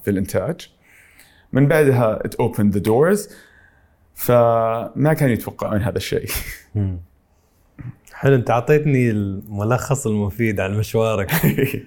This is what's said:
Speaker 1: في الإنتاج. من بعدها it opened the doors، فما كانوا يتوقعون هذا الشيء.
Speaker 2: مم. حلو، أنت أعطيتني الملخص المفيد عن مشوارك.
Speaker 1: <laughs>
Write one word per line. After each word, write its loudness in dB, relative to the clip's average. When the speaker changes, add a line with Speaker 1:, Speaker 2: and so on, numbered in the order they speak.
Speaker 1:
في -2
الإنتاج. -4
من 4
بعدها 4
it -4
opened 0
the 0
doors، 2
فما 2
كانوا 2
يتوقعون -4
هذا -2
الشيء. -4
Speaker 2:
مم. -2
حلو، 2
أنت 2
أعطيتني 2
الملخص -2
المفيد -2
عن -2
مشوارك. -2
Speaker 1:
<laughs> 0